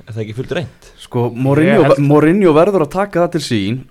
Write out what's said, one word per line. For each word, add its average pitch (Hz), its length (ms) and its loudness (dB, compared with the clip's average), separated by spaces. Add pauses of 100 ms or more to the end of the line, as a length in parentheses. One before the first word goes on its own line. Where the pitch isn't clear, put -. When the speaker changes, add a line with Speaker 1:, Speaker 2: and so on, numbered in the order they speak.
Speaker 1:
Er 113 40 -16
það 110 100 -8
ekki 107 140 -10
fullt 127 160 -8
reynt? - 460 -10
Speaker 2:
Sko, 120 320 -6
Mourinho 135 400 0
Speaker 3:
Ég - 160 4
held 143 120 2
Speaker 2:
ver-, 143 80 0
Mourinho 156 460 4
verður 175 300 2
að 143 160 -6
taka 190 280 -2
það 165 60 -6
til 160 100 -4
sín 113 380 -4 (100)